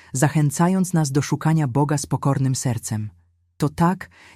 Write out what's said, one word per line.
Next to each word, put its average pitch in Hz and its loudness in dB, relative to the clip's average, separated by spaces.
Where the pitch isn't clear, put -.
zachęcając 156 2
nas 156 0
do 143 2
szukania 156 0
Boga 139 0
z - -6
pokornym 135 0
sercem. 110 -4
To 151 0
tak, 175 0